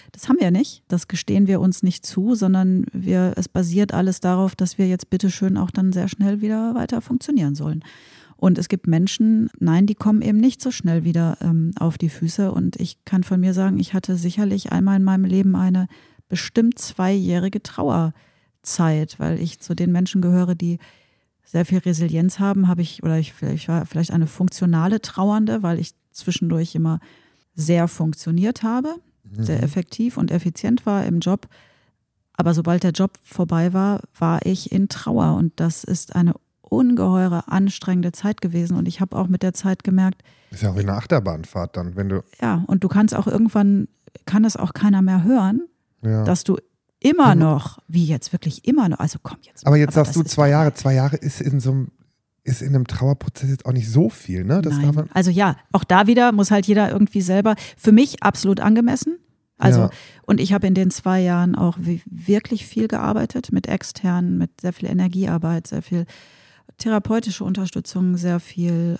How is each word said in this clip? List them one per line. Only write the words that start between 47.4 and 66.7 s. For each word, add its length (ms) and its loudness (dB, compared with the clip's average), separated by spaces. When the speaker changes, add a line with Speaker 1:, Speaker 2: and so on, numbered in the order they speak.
Speaker 1:
noch. 380 0
Wie 180 2
jetzt? 260 -4
Wirklich 340 -6
immer 220 4
noch? 120 -2
Also 220 -2
komm 200 -14
jetzt. 240 -8
Speaker 2:
Aber 100 8
jetzt 200 6
Speaker 1:
Aber 80 6
Speaker 2:
sagst 60 -2
Speaker 1:
das 40 -4
Speaker 2:
du 80 2
Speaker 1:
ist 80 -4
Speaker 2:
zwei 160 4
Speaker 1:
doch 60 6
Speaker 2:
Jahre. 220 4
Zwei 200 0
Jahre 220 2
ist 240 -6
in 200 0
so 120 -2
einem, 160 -2
ist 200 -4
in 120 -2
einem 120 2
Trauerprozess 640 -2
jetzt 160 -6
auch 60 -2
nicht 180 -2
so 180 4
viel, 360 -6
ne? 180 0
Das 120 0
Speaker 1:
Nein. 120 0
Speaker 2:
darf 80 2
man 180 -2
Speaker 1:
Also 180 2
ja, 260 2
auch 120 0
da 220 4
wieder 260 6
muss 180 2
halt 160 2
jeder 240 4
irgendwie 300 2
selber, 340 2
für 160 4
mich 300 6
absolut 380 2
angemessen. 580 2
Also, 220 6
Speaker 2:
Ja. 100 2
Speaker 1:
und 140 2
ich 120 0
habe 140 0
in 80 4
den 160 2
zwei 300 0
Jahren 340 2
auch 260 0
wi-, 260 -4
wirklich 600 -4
viel 220 -4
gearbeitet, 640 -4
mit 140 -6
externen, 720 -4
mit 220 -6
sehr 140 -6
viel 160 -10
Energiearbeit, 760 -2
sehr 160 -8
viel 220 -4